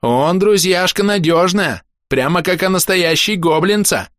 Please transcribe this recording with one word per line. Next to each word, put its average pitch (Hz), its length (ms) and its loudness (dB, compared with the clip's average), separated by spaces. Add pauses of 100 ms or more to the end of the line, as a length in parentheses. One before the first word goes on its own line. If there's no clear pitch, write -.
Он 139 380 0
друзьяшка 185 640 0
надёжная, 175 800 0 (240)
прямо 147 340 0
как 180 220 -2
о 190 60 0
настоящей 180 680 0
гоблинца! 170 840 0